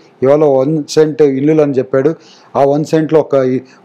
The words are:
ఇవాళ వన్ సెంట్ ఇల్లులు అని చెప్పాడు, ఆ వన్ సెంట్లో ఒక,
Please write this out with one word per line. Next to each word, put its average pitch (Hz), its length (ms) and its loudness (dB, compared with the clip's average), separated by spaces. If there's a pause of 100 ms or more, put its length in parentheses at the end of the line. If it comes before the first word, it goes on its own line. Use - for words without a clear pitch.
(240)
ఇవాళ 143 200 2
వన్ 143 460 0
సెంట్ 156 320 0
ఇల్లులు 147 400 2
అని 143 120 0
చెప్పాడు, 135 420 -2 (400)
ఆ 131 100 2
వన్ 147 200 0
సెంట్లో 160 340 0
ఒక, 131 400 -2 (260)